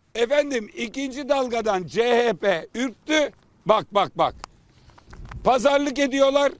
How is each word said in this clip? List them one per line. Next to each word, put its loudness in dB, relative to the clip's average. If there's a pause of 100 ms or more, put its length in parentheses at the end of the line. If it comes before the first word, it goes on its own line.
(140)
efendim 0
ikinci -6
dalgadan 0
C 2
H 2
P -2
ürktü. -2 (340)
Bak, 0
bak, 0
bak. 0 (1120)
Pazarlık 2
ediyorlar. 2